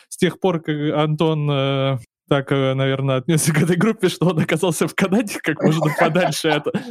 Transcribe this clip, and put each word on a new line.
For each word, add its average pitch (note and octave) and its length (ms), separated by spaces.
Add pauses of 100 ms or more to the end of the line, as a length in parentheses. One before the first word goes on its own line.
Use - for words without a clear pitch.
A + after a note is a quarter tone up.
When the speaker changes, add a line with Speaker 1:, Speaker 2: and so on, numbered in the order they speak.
Speaker 1:
с - 80
тех F3 220
пор, F3 220
как D#3 140 (200)
Антон, D3+ 560
э, C3+ 460 (320)
так, C#3 220
э, C3+ 240
наверное, C3+ 420
отнёсся D#3+ 360
к D3+ 80
этой F3 160
группе, G3+ 320
что - 180
он F3 120
оказался F3 480
в - 80
Канаде, G3 460
как D#3+ 220
можно D#3 220
Speaker 2:
<laughs> D3+ 140
Speaker 1:
подальше E3 500
от, D3 180 (240)